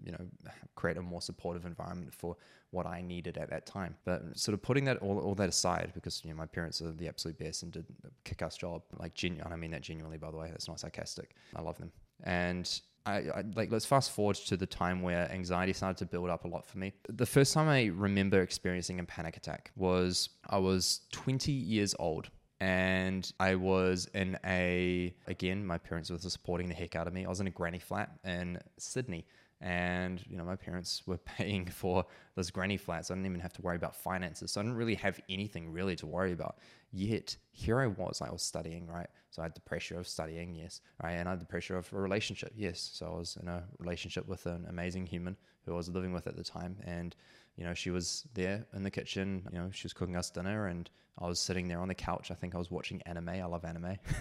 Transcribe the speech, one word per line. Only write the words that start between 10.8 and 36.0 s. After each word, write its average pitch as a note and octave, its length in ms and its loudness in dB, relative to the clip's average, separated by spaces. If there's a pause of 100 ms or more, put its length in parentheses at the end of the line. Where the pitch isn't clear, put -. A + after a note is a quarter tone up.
sarcastic. - 540 -8 (200)
I D#2+ 60 -6
love E2 160 -4
them. E2+ 160 -10 (320)
And F2+ 440 2 (380)
I, G#2 60 2 (180)
I, F#2 140 -2 (100)
like, G2+ 160 2
let's A2 140 4
fast C3+ 260 6
forward G#2 260 4
to - 200 2
the F2+ 100 2
time F2+ 360 2
where F2 280 4
anxiety F2+ 420 2
started F#2+ 260 0
to F2+ 80 -2
build F2+ 240 0
up E2+ 140 0
a F2 40 -4
lot E2+ 180 -4
for - 120 -10
me. F#2+ 140 -2 (160)
The B2 180 2
first - 280 8
time D#3 140 6
I C3 180 8
remember G2 560 6
experiencing F2+ 560 0
a F2 60 -4
panic E2 320 -6
attack - 400 -8
was, F2+ 540 6 (180)
I G#2 100 4
was F#2+ 440 4 (100)
twenty C3+ 400 2
years G#2 460 4
old. D#2+ 300 0 (320)
And F#2 800 4
I F#2+ 160 6
was F#2 600 6
in F#2 300 0
a, F2+ 680 4 (140)
again, F#2 360 0
my E2+ 140 0
parents F2 320 -4
were F2 80 -2
supporting F2 500 -2
the E2+ 60 -4
heck E2+ 220 -4
out E2 100 0
of E2+ 60 -2
me. F#2 120 -2
I F2+ 40 -2
was F#2 100 -2
in G2 80 0
a F#2 60 -2
granny F2 260 -2
flat - 320 -4 (140)
in F2 340 -2 (200)
Sydney. F#2+ 480 -4 (340)
And, F2+ 680 0
you F#2 80 -8
know, F2 80 -4
my F2+ 120 -2
parents F2 500 -4
were F#2 100 0
<laughs> - 80 -10
paying F#2 420 -2
for F#2 380 2 (300)
this F2+ 160 -2
granny F#2+ 260 0
flat, E2+ 300 -4
so F#2 80 -4
I - 20 -2
didn't F#2+ 100 -2
even F2+ 140 -2
have F2 140 -6
to - 80 -10
worry F2 140 0
about E2+ 180 -4
finances. F2+ 580 -4
So G2+ 80 0
I G#2 40 0
didn't A#2+ 120 -2
really A2+ 200 2
have F#2+ 320 0
anything F#2 440 -4
really F2+ 240 0
to D#2+ 100 -6